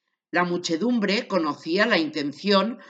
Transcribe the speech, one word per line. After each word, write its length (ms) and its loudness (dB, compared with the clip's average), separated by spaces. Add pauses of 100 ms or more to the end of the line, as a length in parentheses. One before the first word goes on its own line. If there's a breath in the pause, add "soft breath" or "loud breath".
(300)
La 140 2
muchedumbre 840 -2
conocía 580 0
la 100 2
intención 840 0 (120)